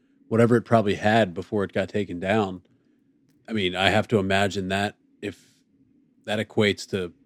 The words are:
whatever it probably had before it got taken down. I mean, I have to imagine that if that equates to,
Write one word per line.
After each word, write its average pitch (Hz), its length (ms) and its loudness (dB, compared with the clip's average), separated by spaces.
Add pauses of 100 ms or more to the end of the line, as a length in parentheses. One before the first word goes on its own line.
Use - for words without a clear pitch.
(280)
whatever 113 280 4
it 110 60 2
probably 104 320 2
had 104 400 2
before 98 300 -6
it 92 80 -8
got 95 160 -4
taken 98 320 -6
down. 92 420 -2 (840)
I 117 40 -12
mean, 92 240 -2
I 95 140 2
have 104 180 2
to 113 100 2
imagine 95 500 -2
that 98 280 -4 (260)
if - 300 -12 (720)
that 107 160 -2
equates 104 500 0
to, 90 220 -4 (140)